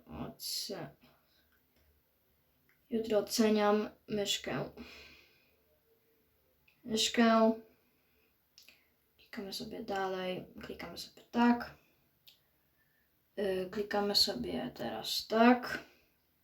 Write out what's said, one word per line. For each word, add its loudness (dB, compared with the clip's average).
oce-, -10
jutro 0
oceniam 2
myszkę. -4
Myszkę. 4
Klikamy -12
sobie -10
dalej, -4
klikamy -12
sobie -16
tak. 2
Y, -2
klikamy -2
sobie -2
teraz -6
tak. 4